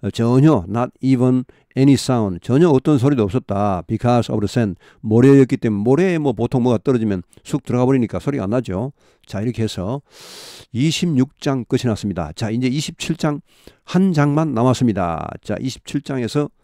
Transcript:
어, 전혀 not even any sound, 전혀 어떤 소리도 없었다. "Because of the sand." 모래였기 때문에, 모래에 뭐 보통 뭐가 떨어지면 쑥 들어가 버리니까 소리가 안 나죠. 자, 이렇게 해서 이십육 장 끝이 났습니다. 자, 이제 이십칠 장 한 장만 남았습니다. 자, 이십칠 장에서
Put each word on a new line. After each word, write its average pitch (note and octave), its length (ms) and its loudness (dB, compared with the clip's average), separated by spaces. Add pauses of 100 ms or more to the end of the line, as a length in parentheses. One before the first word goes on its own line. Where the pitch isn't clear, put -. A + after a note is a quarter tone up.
어, G#2 100 -4
전혀 B2 580 4
not A#2 320 -4
even B2+ 440 2 (320)
any C3+ 180 6
sound, A2 460 -2
전혀 D3 280 2
어떤 C#3+ 300 2
소리도 B2+ 260 2
없었다. G2 640 -4
"Because A#2+ 440 0
of A#2 60 -2
the G#2 100 -2
sand." G#2+ 300 -2 (220)
모래였기 B2+ 560 6
때문에, G#2 260 -2
모래에 E3 360 2
뭐 C#3 160 -2
보통 A#2+ 280 -2
뭐가 A#2+ 220 2
떨어지면 A2 400 0 (180)
쑥 - 220 -6
들어가 B2 200 -2
버리니까 B2 360 0
소리가 C#3 240 -4
안 F#2+ 60 -4
나죠. A#2 420 -4 (340)
자, G2 140 -8
이렇게 A2+ 240 -4
해서 G#2+ 380 -6 (680)
이십육 C#3+ 680 0
장 C3+ 240 -2
끝이 - 220 -2
났습니다. F2+ 500 -4
자, A2 120 -6
이제 A#2+ 200 -2
이십칠 D#3 480 -6
장 D3 240 -4 (420)
한 F#3+ 300 0
장만 D3 420 2
남았습니다. G#2 760 0 (120)
자, - 160 -6
이십칠 C3 440 -8
장에서 C3+ 460 -4 (160)